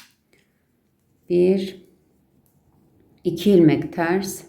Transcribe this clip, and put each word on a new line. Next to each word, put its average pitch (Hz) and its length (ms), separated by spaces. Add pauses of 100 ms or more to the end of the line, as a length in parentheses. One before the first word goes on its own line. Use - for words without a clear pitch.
(1300)
Bir, 185 540 (1400)
iki 170 260
ilmek 160 420
ters 180 560